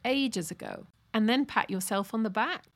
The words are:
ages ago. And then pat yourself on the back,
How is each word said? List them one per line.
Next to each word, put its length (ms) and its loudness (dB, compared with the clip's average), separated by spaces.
ages 460 0
ago. 360 -10
And 120 4
then 200 4
pat 240 0
yourself 420 -2
on 100 0
the 60 0
back, 360 -2